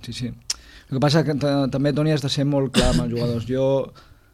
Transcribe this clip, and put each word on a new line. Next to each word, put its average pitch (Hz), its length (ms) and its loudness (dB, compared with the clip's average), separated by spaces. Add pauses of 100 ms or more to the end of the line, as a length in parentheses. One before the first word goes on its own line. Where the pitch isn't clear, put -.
sí, 120 100 -12
sí. 123 140 -8
El - 680 -12
que 123 40 0
passa 147 240 4
que 151 100 0
ta-, 139 360 0
també, 143 220 0
Toni, 151 200 0
has 143 100 0
de 139 60 -4
ser 139 160 -2
molt 139 280 0
clar - 180 4
amb 123 140 0
els 117 80 -4
jugadors. 117 340 -2
Jo 135 460 0 (420)